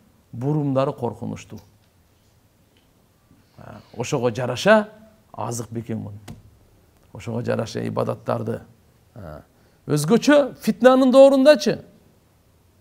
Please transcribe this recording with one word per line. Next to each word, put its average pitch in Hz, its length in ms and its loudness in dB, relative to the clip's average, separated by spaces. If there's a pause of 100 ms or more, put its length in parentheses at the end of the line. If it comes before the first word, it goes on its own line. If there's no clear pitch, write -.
(320)
бурумдары 139 640 -2
коркунучтуу. 107 680 -10 (2000)
А, - 240 -20 (160)
ошого 120 340 -2
жараша 131 580 2 (420)
азык 117 400 -10
бекем 110 320 -10
болу. 104 140 -14 (960)
Ошого 117 300 -8
жараша 113 440 -4
ибадаттарды. 113 760 -6 (540)
А, 82 260 -18 (460)
өзгөчө 226 760 2
фитнанын 254 520 4
доорундачы, 269 680 6 (1000)